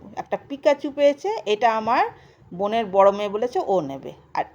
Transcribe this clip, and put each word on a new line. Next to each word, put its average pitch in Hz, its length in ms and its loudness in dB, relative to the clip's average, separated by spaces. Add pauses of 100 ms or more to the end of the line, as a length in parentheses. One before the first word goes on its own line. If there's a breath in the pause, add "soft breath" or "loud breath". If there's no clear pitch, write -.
(160)
একটা - 200 -6
পিকাচু 285 540 -2
পেয়েছে, 285 380 2 (180)
এটা 220 300 2
আমার 233 300 0 (480 soft breath)
বোনের 208 320 -2
বড় 196 240 6
মেয়ে 208 180 -2
বলেছে 220 380 -4
ও 185 140 2
নেবে। 135 320 -8 (220)
আর 151 100 -4 (100)